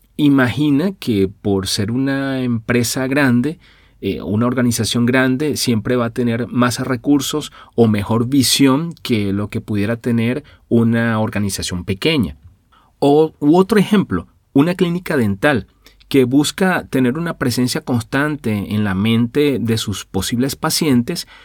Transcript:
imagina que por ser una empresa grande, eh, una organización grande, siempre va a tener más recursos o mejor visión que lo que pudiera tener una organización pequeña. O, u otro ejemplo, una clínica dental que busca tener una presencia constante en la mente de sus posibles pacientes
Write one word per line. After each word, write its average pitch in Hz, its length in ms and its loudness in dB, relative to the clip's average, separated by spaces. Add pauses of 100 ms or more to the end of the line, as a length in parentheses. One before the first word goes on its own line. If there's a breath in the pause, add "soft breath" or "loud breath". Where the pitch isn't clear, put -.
(180)
imagina 143 760 2
que 98 360 0
por 98 380 -2
ser 104 240 -4
una 135 520 -2
empresa 120 640 -2
grande, 135 500 2 (420 soft breath)
eh, 95 220 -4
una 107 240 0
organización 120 600 0
grande, 131 500 0
siempre 123 400 -2
va 117 100 0
a 117 80 -8
tener 120 320 -2
más 120 320 0
recursos 135 720 -2 (240 loud breath)
o 117 140 4
mejor 107 400 0
visión 139 760 2
que 104 300 -2
lo 101 160 -4
que 113 120 -8
pudiera 104 360 -2
tener 117 480 -2 (240 soft breath)
una 117 500 2
organización 101 640 -4
pequeña. 104 520 -2 (640 soft breath)
O, 151 400 4
u 151 160 4
otro 190 240 4
ejemplo, 143 480 0 (240)
una 165 240 2
clínica 175 400 -2
dental 110 500 0 (420 soft breath)
que 131 160 4
busca 147 640 0
tener 127 280 0
una 170 220 -6
presencia 127 420 -2
constante 127 920 -4
en 107 100 0
la 98 100 -2
mente 117 640 0
de 113 200 0
sus - 260 -6
posibles 123 520 -4
pacientes 156 680 -2 (180 loud breath)